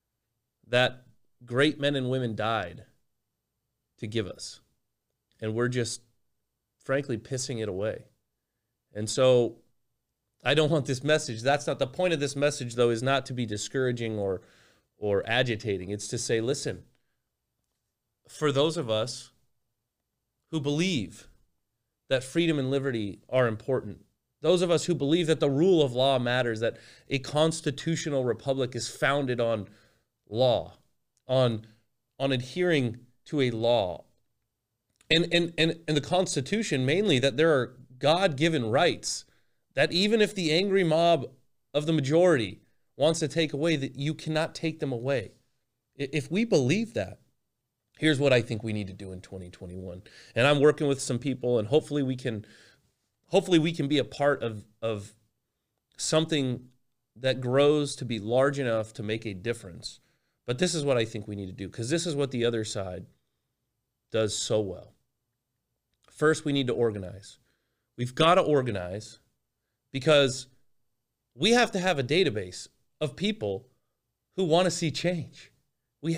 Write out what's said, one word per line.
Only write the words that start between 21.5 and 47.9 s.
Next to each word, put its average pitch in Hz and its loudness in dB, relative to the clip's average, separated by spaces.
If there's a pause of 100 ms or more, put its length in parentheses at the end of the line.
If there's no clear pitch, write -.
that 131 0
freedom 165 0
and 131 -2
liberty 123 -4
are 127 2
important, 110 -4 (360)
those 170 2
of 180 0
us 165 2
who 170 0
believe 151 0
that 147 0
the 147 2
rule 160 4
of 131 2
law 131 2
matters, 120 0
that 113 -2 (320)
a 135 0
constitutional 151 -2
republic 127 -2
is 117 -6
founded 135 0
on 110 -2 (600)
law, 107 0 (500)
on, 123 2 (540)
on 139 0
adhering 131 0 (260)
to 147 -2
a 127 2
law, 113 0 (1080)
and, 170 2
and, 170 2
and, 160 2
and 151 2
the 135 4
Constitution 170 0
mainly, 165 2
that 123 2
there 160 4
are 127 0 (200)
God-given 156 2
rights, 131 0 (500)
that 147 2
even 208 4
if 208 2
the 165 0
angry 190 4
mob 165 4 (480)
of 151 0
the 165 2
majority 143 4 (360)
wants 160 2
to 151 0
take 160 -2
away, 156 0
that 135 -6
you 143 -2
cannot 156 -4
take 160 -6
them 139 -4
away. 120 -4 (680)
I-, 139 -6
if 151 -4
we 202 0
believe 196 2
that, 98 -6 (760)